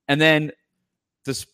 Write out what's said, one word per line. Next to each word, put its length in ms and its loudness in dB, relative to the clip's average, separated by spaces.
And 120 0
then 320 2
this, 300 -8